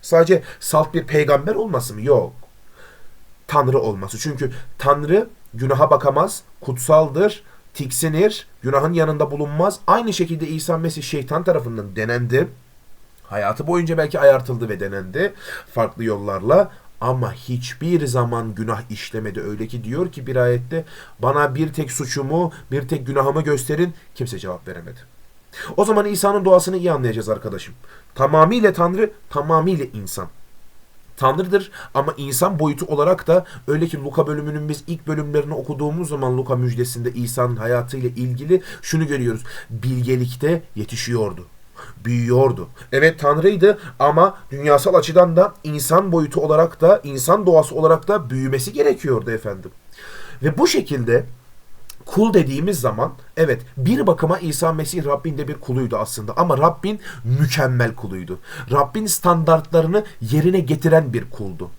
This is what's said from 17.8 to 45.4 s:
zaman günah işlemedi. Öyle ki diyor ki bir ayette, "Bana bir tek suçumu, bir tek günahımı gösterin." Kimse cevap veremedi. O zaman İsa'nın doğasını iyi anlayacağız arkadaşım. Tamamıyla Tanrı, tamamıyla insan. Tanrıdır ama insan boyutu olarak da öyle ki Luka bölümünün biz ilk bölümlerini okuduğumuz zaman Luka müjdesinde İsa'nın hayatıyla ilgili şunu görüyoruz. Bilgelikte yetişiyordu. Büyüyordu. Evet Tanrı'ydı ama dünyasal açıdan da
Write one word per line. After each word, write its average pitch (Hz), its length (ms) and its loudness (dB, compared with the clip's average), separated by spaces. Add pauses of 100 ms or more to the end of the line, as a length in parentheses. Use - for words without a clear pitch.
zaman 117 500 -2
günah 110 340 -4
işlemedi. 107 520 -8
Öyle 104 260 -8
ki 117 160 -10
diyor 151 280 -4
ki 127 160 -12
bir 127 80 -6
ayette, 123 500 0 (340)
"Bana 139 360 0
bir 156 180 -2
tek 131 180 -6
suçumu, 147 600 -2 (200)
bir 139 160 -4
tek 131 200 -4
günahımı 139 340 0
gösterin." 151 520 -2 (220)
Kimse 120 240 -8
cevap 90 280 -10
veremedi. 85 320 -16 (760)
O 202 80 4
zaman 208 200 2
İsa'nın 196 400 0
doğasını 185 320 6
iyi 175 140 0
anlayacağız 117 380 -2
arkadaşım. 101 440 -6 (420)
Tamamıyla 170 580 4
Tanrı, 190 380 0 (180)
tamamıyla 160 640 0
insan. 98 340 -10 (920)
Tanrıdır 180 540 0 (220)
ama 139 240 0
insan 143 420 -2
boyutu 151 260 0
olarak 156 420 2
da 180 180 4 (220)
öyle 160 200 0
ki 143 160 -8
Luka 147 240 0
bölümünün 151 420 -6
biz 147 180 -8
ilk 165 200 -8
bölümlerini 147 460 -2
okuduğumuz 151 560 -4
zaman 135 280 -2
Luka 131 180 -2
müjdesinde 123 580 -4
İsa'nın 120 420 -2
hayatıyla 120 540 -2
ilgili 127 520 -2 (200)
şunu 160 260 -2
görüyoruz. 120 360 -2 (260)
Bilgelikte 127 920 -2 (140)
yetişiyordu. 104 680 -4 (600)
Büyüyordu. 120 640 2 (220)
Evet 156 280 4
Tanrı'ydı 175 600 4 (200)
ama 165 380 4 (140)
dünyasal 143 420 4
açıdan 165 420 6
da 196 180 4 (100)